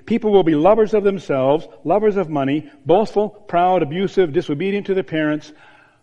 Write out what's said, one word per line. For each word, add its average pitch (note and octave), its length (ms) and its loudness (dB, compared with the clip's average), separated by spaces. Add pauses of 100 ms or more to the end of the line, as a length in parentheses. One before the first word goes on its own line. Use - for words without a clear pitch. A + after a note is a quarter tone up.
People A3 260 -2
will G3 140 4
be D#3+ 100 2
lovers G3 380 4
of G#3 120 0
themselves, D3+ 640 0 (180)
lovers G3+ 340 0
of F3 100 -4
money, C#3+ 420 -4 (140)
boastful, G3+ 460 0
proud, F3 520 0
abusive, F3+ 520 -2
disobedient F#3+ 520 -4
to F#3+ 80 -4
their F#3+ 80 -2
parents, D3+ 500 -6 (500)